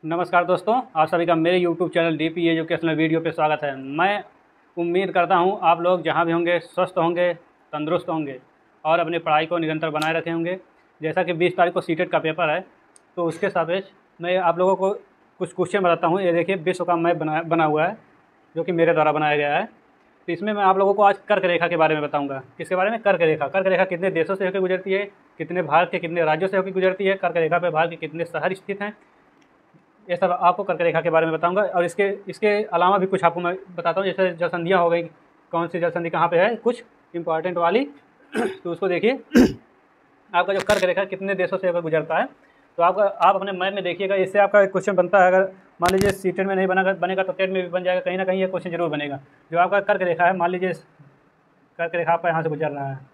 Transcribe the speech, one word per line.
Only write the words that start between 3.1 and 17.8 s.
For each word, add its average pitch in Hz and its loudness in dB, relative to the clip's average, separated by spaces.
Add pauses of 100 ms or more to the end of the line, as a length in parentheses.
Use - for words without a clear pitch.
पे 165 -4
स्वागत 151 0
है। 143 -4
मैं 170 -2 (540)
उम्मीद 175 -2
करता 180 2
हूँ 185 2
आप 170 4
लोग 175 2
जहाँ 160 0
भी 170 -2
होंगे 170 0
स्वस्थ 180 -4
होंगे, 175 0
तंदुरुस्त 156 -6
होंगे 151 -6 (480)
और 160 2
अपनी 170 -2
पढ़ाई 160 2
को 170 -4
निरंतर 160 -2
बनाए 156 -2
रखे 165 -4
होंगे। 170 -4 (440)
जैसा 156 -2
कि 170 -2
बीस 165 0
तारीख 175 2
को 180 -2
सीटेट 175 -4
का 165 0
पेपर 160 -2
है, 156 -2 (580)
तो 175 -2
उसके 165 -4
सापेक्ष 185 -4 (300)
मैं 175 -2
आप 170 0
लोगों 185 2
को 190 -2 (460)
कुछ 185 -6
क्वेश्चन 185 -2
बताता 170 0
हूँ। 180 0
ये 175 2
देखिए, 170 0
विश्व 180 -4
का 170 0
मैप 170 0
बना, 156 -2
बना 165 2
हुआ 151 2